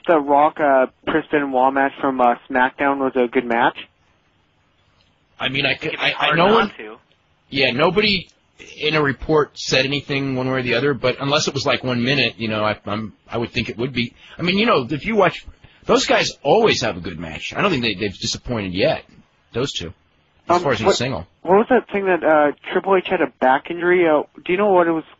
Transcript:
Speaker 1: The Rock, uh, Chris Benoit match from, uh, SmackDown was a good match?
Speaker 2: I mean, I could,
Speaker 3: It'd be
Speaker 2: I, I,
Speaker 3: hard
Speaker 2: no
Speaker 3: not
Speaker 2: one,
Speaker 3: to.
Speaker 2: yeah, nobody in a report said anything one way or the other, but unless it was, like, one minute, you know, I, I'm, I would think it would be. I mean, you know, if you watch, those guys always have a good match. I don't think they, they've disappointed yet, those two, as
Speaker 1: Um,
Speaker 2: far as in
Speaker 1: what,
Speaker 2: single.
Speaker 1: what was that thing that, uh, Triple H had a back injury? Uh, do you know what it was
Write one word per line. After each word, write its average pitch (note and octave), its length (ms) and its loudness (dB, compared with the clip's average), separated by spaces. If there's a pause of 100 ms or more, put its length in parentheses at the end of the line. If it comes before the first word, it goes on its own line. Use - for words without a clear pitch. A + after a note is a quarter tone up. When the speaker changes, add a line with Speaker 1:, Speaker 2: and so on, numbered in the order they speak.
Speaker 1:
The F3 100 4
Rock, D3 440 2
uh, C3+ 260 4 (220)
Chris D#3 240 0
Benoit C3+ 420 2
match C#3 160 0 (100)
from, C3 200 -2
uh, A#2+ 160 4 (120)
SmackDown C3+ 500 0
was C3+ 180 -2
a B2 100 2
good B2 180 -2
match? A#2+ 320 0 (1600)
Speaker 2:
I B2+ 80 -4
mean, C#3 180 -2
I C3+ 80 0
could, D#3 140 -10
Speaker 3:
It'd - 120 -8
be C3+ 60 -2
Speaker 2:
I, C#3+ 40 0
I, - 20 0
Speaker 3:
hard D3+ 240 0
Speaker 2:
no E3+ 100 4
Speaker 3:
not G#3+ 80 4
Speaker 2:
one, A3 220 2
Speaker 3:
to. A2 200 -16 (540)
Speaker 2:
yeah, C3+ 220 2
nobody F3+ 560 0 (500)
in D3+ 160 -2
a D3+ 80 2
report C#3+ 560 0
said C3+ 280 0
anything C#3 500 -4
one B2+ 100 -2
way C3 140 -2
or - 20 -2
the A#2+ 120 -2
other, C#3 200 0
but B2 260 -2
unless C#3 280 0
it - 40 -2
was, C3 140 -4
like, B2+ 160 0
one B2 220 -2
minute, B2+ 340 0
you A2+ 80 -6
know, G#2+ 180 -2
I, G#2+ 220 0
I'm, G#2 280 -6 (140)
I A2+ 100 -6
would A#2 120 -4
think B2 200 -4
it G2 60 -10
would C3 160 -4
be. A#2+ 220 -4 (240)
I - 40 -8
mean, F3+ 140 -4
you A3 100 0
know, D#3+ 220 2
if C#3+ 160 -6
you A3 120 -4
watch, F3+ 280 2 (400)
those B3 220 2
guys G3 240 2 (140)
always E3+ 380 4
have G#2 140 -2
a F2+ 40 -12
good E2 180 -10
match. D#2+ 360 -12
I C#3+ 80 -2
don't G3 100 0
think B2+ 100 -2
they, A2 140 0
they've G2+ 200 -4
disappointed A2+ 560 -6
yet, A#2+ 320 0 (480)
those C3 200 -4
two, E2 200 -10 (560)
as F3 100 4
Speaker 1:
Um, F3 40 -6
Speaker 2:
far C#3 100 0
as G#2 80 -2
in A2 60 -2
Speaker 1:
what, - 80 4
Speaker 2:
single. A#2+ 320 -4 (160)
Speaker 1:
what F3 140 2
was A3+ 140 4
that A#3 220 2
thing G3 140 -4
that, F3 160 0
uh, D3+ 300 4 (200)
Triple F#3+ 240 0
H F3+ 140 -2
had F3+ 100 0
a C3+ 200 -2
back C3 280 2
injury? F3 400 0
Uh, D3+ 140 2 (140)
do E3+ 160 -6
you F3+ 60 0
know G3+ 140 2
what F3+ 140 4
it E3+ 60 0
was D#3+ 120 -4 (160)